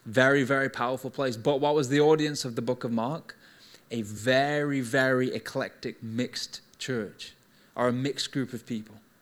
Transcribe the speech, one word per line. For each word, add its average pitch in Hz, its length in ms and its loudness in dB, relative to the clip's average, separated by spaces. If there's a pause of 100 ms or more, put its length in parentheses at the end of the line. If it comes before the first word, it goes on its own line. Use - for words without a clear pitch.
very, 131 380 6
very 135 260 2
powerful 123 400 -4
place. 127 280 -4
But 135 220 2
what 147 140 2
was 143 160 2
the 147 120 4
audience 151 440 4
of 120 100 -6
the 127 60 -4
book 123 220 -2
of 123 80 -2
Mark? 117 440 -4 (540)
A 117 140 -4
very, 135 800 0
very 127 520 2
eclectic, 113 680 -8
mixed - 580 -6 (160)
church, - 560 -8 (420)
or 123 120 2
a 123 60 2
mixed 135 380 -4
group 127 220 -4
of 117 140 -10
people. 107 280 -8 (260)